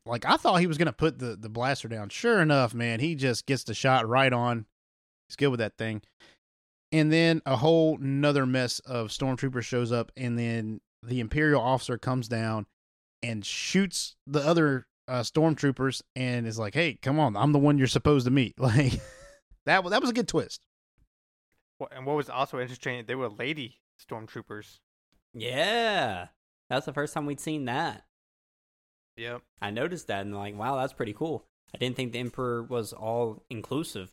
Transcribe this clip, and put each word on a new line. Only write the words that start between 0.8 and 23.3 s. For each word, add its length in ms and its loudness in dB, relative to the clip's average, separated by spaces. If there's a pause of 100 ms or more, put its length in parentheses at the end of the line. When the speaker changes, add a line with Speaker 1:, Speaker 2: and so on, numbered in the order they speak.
Speaker 1:
put 260 0
the, 160 -6
the 140 -12
blaster 400 -4
down. 200 -8
Sure 320 2
enough, 320 4
man, 280 -2
he 140 0
just 300 -2
gets 200 -2
the 80 -6
shot 340 2
right 240 4
on. 360 0 (600)
He's 80 -18
good 140 2
with 100 -2
that 180 -4
thing. 240 -4 (920)
And 180 4
then 340 4
a 120 0
whole 420 4
nother 460 2
mess 340 0
of 300 -6
stormtroopers 540 -4
shows 280 -2
up, 240 -2
and 240 -4
then 400 -4 (240)
the 160 -4
Imperial 420 2
officer 360 0
comes 320 -4
down 380 -2 (540)
and 240 -6
shoots 680 -2 (100)
the 140 0
other, 460 4 (220)
uh, 140 -2
stormtroopers 840 2 (120)
and 300 -2
is 140 -6
like, 160 -4
"Hey, 180 2
come 260 0
on, 160 2
I'm 160 4
the 60 6
one 220 6
you're 80 4
supposed 380 4
to 60 2
meet." 240 2
<laughs> 40 -14
Like, 340 4 (720)
that, 240 4
that 120 2
was 100 2
a 20 0
good 140 0
twist. 340 -2 (1160)
Speaker 2:
Well, 120 -10
and 140 -12
what 100 0
was 140 -2
also 300 -2
interesting, 480 -6
they 80 -4
were 140 -4
lady 480 -8 (260)